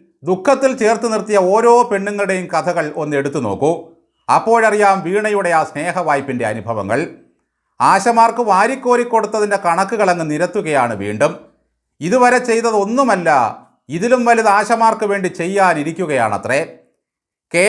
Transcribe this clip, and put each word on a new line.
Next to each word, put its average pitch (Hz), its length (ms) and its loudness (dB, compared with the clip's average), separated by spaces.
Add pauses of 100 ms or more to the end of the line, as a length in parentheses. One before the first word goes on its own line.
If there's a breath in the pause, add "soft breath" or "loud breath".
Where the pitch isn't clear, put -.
(240)
ദുഃഖത്തിൽ 262 540 0
ചേർത്ത് 220 360 0
നിർത്തിയ 208 320 -2
ഓരോ 220 280 4 (100)
പെണ്ണുങ്ങളുടെയും 196 640 -4
കഥകൾ 165 380 -2 (100)
ഒന്ന് 151 220 -4
എടുത്തു 143 220 -2
നോക്കൂ. 113 320 -2 (580)
അപ്പോഴറിയാം 208 720 4
വീണയുടെ 202 480 -2
ആ 160 120 2
സ്നേഹവായ്പിൻ്റെ 143 840 -4
അനുഭവങ്ങൾ. 110 540 -4 (920)
ആശമാർക്ക് 226 600 2
വാരിക്കോരി 240 600 0
കൊടുത്തതിൻ്റെ 208 540 0
കണക്കുകളങ്ങ് 180 680 0
നിരത്തുകയാണ് 151 720 -2
വീണ്ടും. 107 320 -2 (680)
ഇതുവരെ 247 460 2
ചെയ്തതൊന്നുമല്ല, 220 840 0 (600)
ഇതിലും 233 380 0
വലുത് 226 300 4
ആശമാർക്ക് 220 540 0
വേണ്ടി 190 180 -2 (100)
ചെയ്യാനിരിക്കുകയാണത്രേ. 151 1200 -2 (960)
കെ 175 160 2